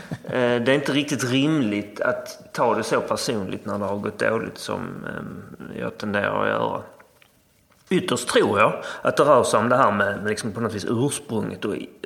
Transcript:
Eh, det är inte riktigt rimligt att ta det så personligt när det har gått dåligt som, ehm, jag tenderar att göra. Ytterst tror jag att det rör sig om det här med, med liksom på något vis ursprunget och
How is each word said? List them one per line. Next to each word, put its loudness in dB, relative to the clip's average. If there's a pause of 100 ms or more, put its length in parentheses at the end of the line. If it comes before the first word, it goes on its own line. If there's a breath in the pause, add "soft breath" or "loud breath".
(260 loud breath)
Eh, 0
det 2
är 6
inte 0
riktigt -2
rimligt 0
att -4
ta 2
det -2
så 0
personligt -4
när -4
det -2
har -2
gått -6
dåligt -2
som, -6 (360)
ehm, -10 (360)
jag -8
tenderar 0
att 2
göra. -2 (1080)
Ytterst 0
tror 4
jag 4 (180 loud breath)
att 0
det 6
rör 8
sig 4
om 2
det 6
här 6
med, 0
med -4
liksom -2
på -6
något -2
vis -6
ursprunget -2
och 0 (300)